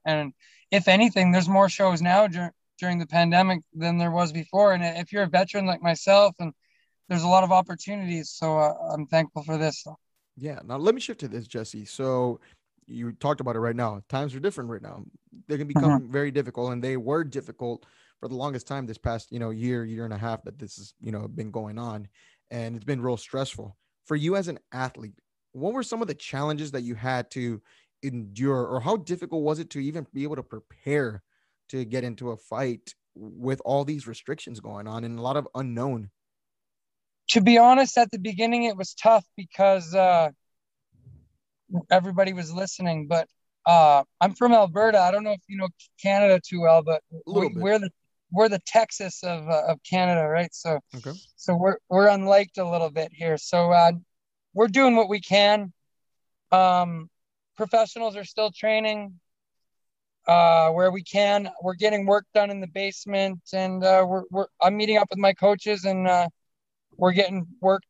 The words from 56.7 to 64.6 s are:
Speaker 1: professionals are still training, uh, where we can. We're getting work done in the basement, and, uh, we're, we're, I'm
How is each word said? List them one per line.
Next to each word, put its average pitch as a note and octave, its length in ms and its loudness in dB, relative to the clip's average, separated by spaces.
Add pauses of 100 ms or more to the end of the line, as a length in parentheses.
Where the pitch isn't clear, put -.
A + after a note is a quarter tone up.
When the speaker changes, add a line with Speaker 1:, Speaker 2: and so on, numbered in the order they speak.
Speaker 1:
professionals A3 600 -2
are G3+ 100 -10
still G#3+ 240 -4
training, G#3+ 680 -4 (1080)
uh, E3 440 6
where F3+ 180 2
we F#3 140 -6
can. G3+ 480 0 (100)
We're F3+ 140 -4
getting G3+ 320 0
work G3+ 260 2
done G3+ 160 2
in G3+ 100 -10
the F#3 80 -10
basement, G3 720 -6 (120)
and, F#3 300 -4
uh, F#3+ 260 6
we're, F#3 220 -2
we're, F#3+ 160 -2 (120)
I'm G3 180 4